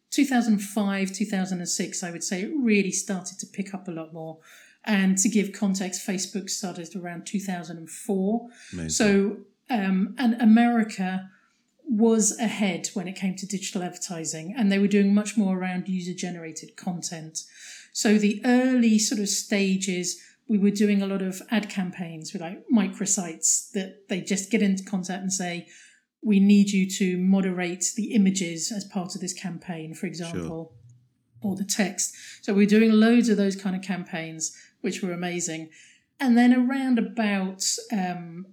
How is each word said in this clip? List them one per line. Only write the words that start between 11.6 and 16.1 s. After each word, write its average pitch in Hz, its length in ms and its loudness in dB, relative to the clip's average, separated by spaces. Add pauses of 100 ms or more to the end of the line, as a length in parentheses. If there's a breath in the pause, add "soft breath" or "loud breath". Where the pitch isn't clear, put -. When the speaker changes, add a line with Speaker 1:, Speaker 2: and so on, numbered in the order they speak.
Speaker 1:
was 226 560 2
ahead 202 540 -2
when 180 160 -6
it 190 80 -10
came 190 180 -2
to 190 100 -12
digital 185 380 -6
advertising, 165 720 -8
and 202 140 2
they 196 80 4
were 202 80 4
doing 202 260 4
much 208 220 2
more 190 240 2
around 185 300 -4
user-generated 175 880 -8